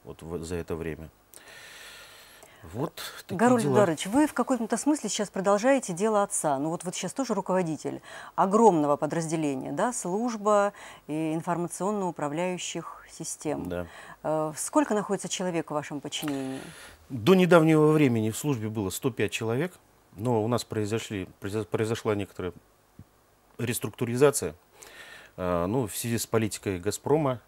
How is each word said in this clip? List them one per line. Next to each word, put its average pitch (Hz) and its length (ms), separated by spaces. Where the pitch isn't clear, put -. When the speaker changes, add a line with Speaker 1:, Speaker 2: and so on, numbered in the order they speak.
Speaker 1:
Вот - 180
в, 80 220
за 85 120
это 85 200
время. 80 340
Вот - 280
такие 190 120
Speaker 2:
Гарольд 240 260
Speaker 1:
дела. 139 100
Speaker 2:
Эдуардович, 170 340
вы 285 200
в - 80
каком-то 240 420
смысле 277 320
сейчас 202 220
продолжаете 202 640
дело 208 280
отца. 151 380
Ну 151 100
вот 170 140
вы 175 100
сейчас - 180
тоже 247 220
руководитель 170 680
огромного 180 640
подразделения, 147 720
да, 196 220
служба 208 800
и 156 260
информационно-управляющих 175 1800
систем. - 560
Speaker 1:
Да. 87 200
Speaker 2:
Э, 156 340
сколько - 380
находится 196 340
человек 170 440
в - 20
вашем 147 280
подчинении? 135 580
Speaker 1:
До 135 240
недавнего 160 580
времени 120 380
в 110 80
службе 117 320
было 107 220
сто - 180
пять 107 220
человек, 127 420
но 110 280
у 110 40
нас 120 160
произошли, 107 640
произо-, 104 260
произошла 110 480
некоторая 95 400
реструктуризация, 117 960
э, 90 280
ну, 113 220
в - 100
связи 117 220
с - 80
политикой 107 520
«Газпрома» 127 680